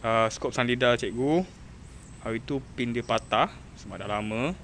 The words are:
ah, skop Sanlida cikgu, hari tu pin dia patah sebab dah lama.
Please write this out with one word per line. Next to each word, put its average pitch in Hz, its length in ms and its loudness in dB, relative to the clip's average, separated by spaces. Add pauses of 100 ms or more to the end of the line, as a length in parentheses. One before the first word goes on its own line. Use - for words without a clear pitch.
ah, 113 240 6
skop 117 240 -4
Sanlida 123 480 4
cikgu, 135 480 2 (720)
hari 113 240 -6
tu 139 160 -2 (160)
pin 120 160 0
dia 117 80 0
patah 117 480 2 (320)
sebab 95 160 -10
dah 95 120 -8 (120)
lama. 113 320 -2 (120)